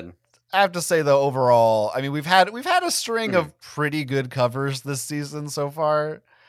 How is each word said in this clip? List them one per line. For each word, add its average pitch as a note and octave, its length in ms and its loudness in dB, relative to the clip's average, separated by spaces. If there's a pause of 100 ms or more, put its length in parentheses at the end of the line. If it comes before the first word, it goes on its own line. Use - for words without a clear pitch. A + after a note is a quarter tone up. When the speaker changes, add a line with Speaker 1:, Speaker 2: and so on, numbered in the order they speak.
Speaker 1:
good. F2 100 -14 (400)
Speaker 2:
I F#3 80 2
have F#3+ 120 2
to F3 100 -6
say D#3+ 200 0
though, C#3 200 4
overall, A#2 720 4
I C3 60 -4
mean, C#3 120 -4
we've D3 140 -6
had, F#3 240 6
we've A#3+ 140 -10
had F4+ 180 2
a F4 80 -2
string A3+ 400 -4
Speaker 1:
Mm-hmm. F#3 80 2
Speaker 2:
of D#3 220 -4
pretty D3 440 -4
good C3 260 -2
covers C3 520 -2
this C#3 200 -6
season D3 460 -8
so C#3+ 220 -6
far. D3+ 520 -2 (260)